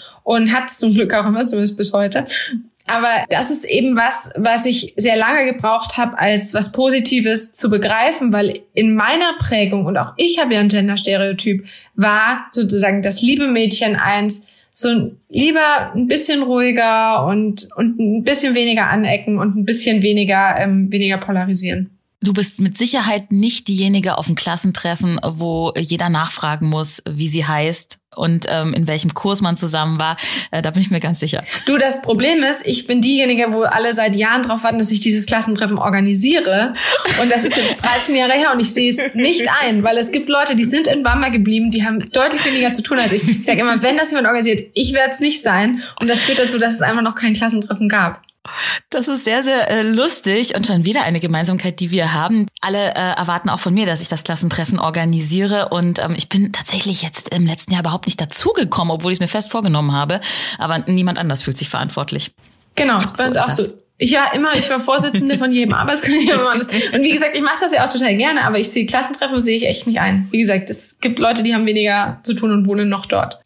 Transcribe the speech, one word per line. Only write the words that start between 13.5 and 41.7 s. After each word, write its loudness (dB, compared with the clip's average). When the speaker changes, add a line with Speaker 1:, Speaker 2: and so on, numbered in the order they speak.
Speaker 1:
eins, 0
so 0
lieber 2
ein 0
bisschen 2
ruhiger 2
und, -2
und 0
ein 0
bisschen 2
weniger 2
anecken 0
und 0
ein 0
bisschen 2
weniger, 2
ähm, 2
weniger 0
polarisieren. -2
Speaker 2:
Du 0
bist -2
mit 0
Sicherheit 0
nicht 0
diejenige 0
auf -4
dem 0
Klassentreffen, -2
wo -2
jeder -2
nachfragen -2
muss, -2
wie -4
sie -2
heißt -2
und, 0
ähm, -2
in 0
welchem -2
Kurs -2
man 0
zusammen -2
war. -2
Äh, -4
da -2
bin 0
ich 0
mir 0
ganz -2
sicher. -4
Speaker 1:
Du, 2
das 0
Problem 0
ist, 0
ich -4
bin 2
diejenige, 2
wo 0
alle 0
seit 0
Jahren 2
drauf -2
warten, 0
dass 0
ich 0
dieses 0
Klassentreffen 0
organisiere. 2
Und 4
das 2
ist 0
jetzt -2
dreizehn 0
Jahre 2
her 2
und 0
ich 0
sehe 2
es 2
nicht 2
ein, 2
weil 2
es 0
gibt -2
Leute, 2
die 2
sind 2
in 0
Bamberg 0
geblieben, 2